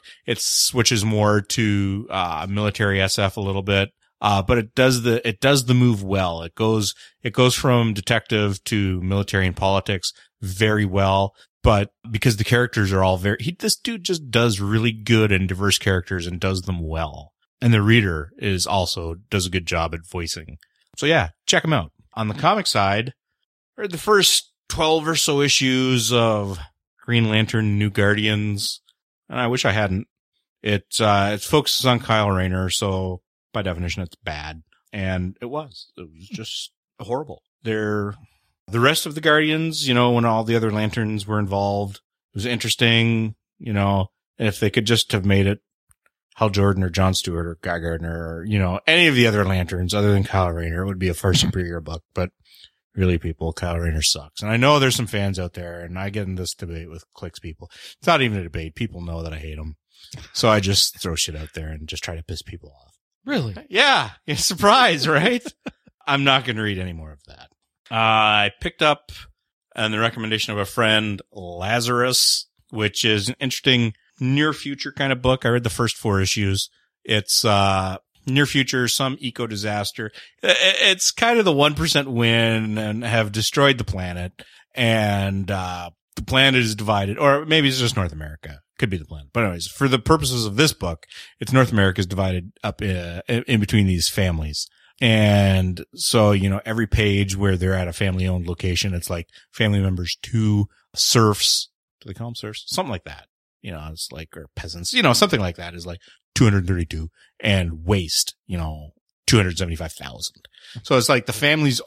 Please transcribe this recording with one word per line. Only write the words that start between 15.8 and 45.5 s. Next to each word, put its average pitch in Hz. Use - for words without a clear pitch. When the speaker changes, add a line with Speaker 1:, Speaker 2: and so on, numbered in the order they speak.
Speaker 1:
and 87
does 95
them 92
well. 78
And 117
the 104
reader 98
is 95
also, 87
does 95
a 90
good 90
job 82
at 82
voicing. 82
So -
yeah, 143
check 170
'em 160
out. 90
On 110
the 104
comic 185
side, 107
I -
read 202
the 170
first -
twelve 156
or 160
so 143
issues 127
of 107
Green 117
Lantern, 107
New 104
Guardians, 104
and -
I 123
wish 123
I 117
hadn't. 101
It, 104
uh, 101
it 101
focuses -
on 123
Kyle 107
Rayner, 92
so 92
by 107
definition, 90
it's -
bad. 78
And 95
it 123
was. 139
It 82
was 82
just -
horrible. 123
They're, 107
the 113
rest 143
of 151
the 160
Guardians, 156
you 127
know, 120
when 120
all 113
the 117
other 110
Lanterns 107
were 107
involved, 101
it -
was 104
interesting, 113
you 110
know, 98
if 107
they 107
could 110
just 110
have 95
made 98
it 101